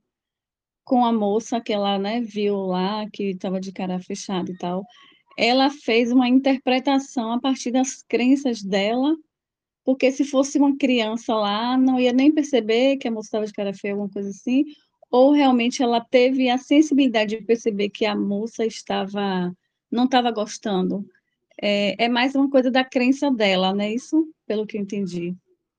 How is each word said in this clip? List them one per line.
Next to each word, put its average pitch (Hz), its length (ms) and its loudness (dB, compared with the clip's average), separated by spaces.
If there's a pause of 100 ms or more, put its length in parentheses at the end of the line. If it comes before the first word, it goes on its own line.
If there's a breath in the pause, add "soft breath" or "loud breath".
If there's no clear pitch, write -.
(840)
com 247 220 2
a 233 80 0
moça 220 480 -2
que 240 100 -6
ela, 202 280 -2
né, 214 200 -4
viu 208 380 -2
lá, 190 540 -4
que 196 260 -6
tava 190 240 -4
de 190 100 -12
cara 185 280 -6
fechada 185 520 -8
e 185 60 -12
tal, 180 260 -6 (540 soft breath)
ela 262 320 2
fez 240 420 0
uma 247 160 4
interpretação 262 1040 0
a 247 80 -2
partir 269 320 -2
das 262 380 0
crenças 247 540 0
dela, 220 520 0 (680)
porque 262 260 2
se 269 140 -2
fosse 277 320 0
uma 277 200 4
criança 233 580 0
lá, 220 420 0
não 262 220 2
ia 247 120 2
nem 269 200 4
perceber 262 680 2
que 269 100 -8
a 233 40 -4
moça 214 220 -8
tava 214 120 -2
de 214 80 -10
cara 202 180 -4
feia, 202 220 -8
alguma 202 160 -6
coisa 202 200 -8
assim, 247 360 -2 (460 loud breath)
ou 262 200 6
realmente 254 520 2
ela 233 180 2
teve 254 480 2
a 247 80 2
sensibilidade 262 800 2
de 220 60 -16
perceber 208 460 0
que - 160 -4
a 208 100 0
moça 208 500 -4
estava, 196 840 -4 (400)
não 240 160 2
tava 240 240 2
gostando. 196 760 -4 (560)
É, 202 440 0
é 240 40 2
mais 247 260 0
uma 277 140 2
coisa 262 220 2
da 254 140 2
crença 269 460 0
dela, 190 420 2
né? 208 200 -2
Isso, 311 340 -2 (200)
pelo 214 200 -2
que 214 100 -8
eu 208 40 -4
entendi. 180 540 -6 (440)